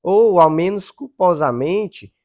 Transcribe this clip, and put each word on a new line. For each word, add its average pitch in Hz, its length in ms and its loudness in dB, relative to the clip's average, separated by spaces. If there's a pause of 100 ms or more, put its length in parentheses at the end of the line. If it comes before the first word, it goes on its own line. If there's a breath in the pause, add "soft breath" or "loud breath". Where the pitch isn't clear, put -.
ou, 202 380 2
ao 160 100 6
menos 185 400 -4
culposamente 160 1200 -4 (120)